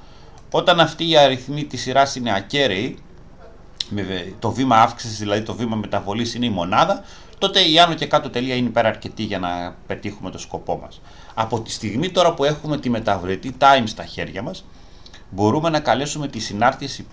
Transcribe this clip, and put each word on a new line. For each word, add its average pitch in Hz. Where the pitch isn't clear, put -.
Όταν 170
αυτή 165
η 160
αριθμή 143
της 127
σειράς 139
είναι 120
ακέραιη, 117
με 95
το 113
βήμα 120
αύξησης, 113
δηλαδή 104
το 107
βήμα 110
μεταβολής 104
είναι 120
η 117
μονάδα, 107
τότε 196
η 160
άνω 170
και 147
κάτω 139
τελεία 127
είναι 123
υπεραρκετή 110
για 98
να 87
πετύχουμε 98
το 92
σκοπό -
μας. -
Από 113
τη 113
στιγμή 117
τώρα 175
που 139
έχουμε 151
τη 131
μεταβλητή 98
time 139
στα 107
χέρια 85
μας, 180
μπορούμε 117
να 151
καλέσουμε 139
τη 123
συνάρτηση 110